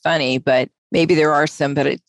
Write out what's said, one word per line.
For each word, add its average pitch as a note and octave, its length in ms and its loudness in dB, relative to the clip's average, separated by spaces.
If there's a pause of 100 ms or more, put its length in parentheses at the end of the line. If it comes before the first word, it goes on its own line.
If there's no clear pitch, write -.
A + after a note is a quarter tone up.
funny, C#3+ 340 -2
but C3 320 0 (220)
maybe E3 240 2
there D3+ 180 2
are D3+ 140 2
some, C#3+ 260 -6
but C3+ 140 -2
I C3+ 100 -2 (120)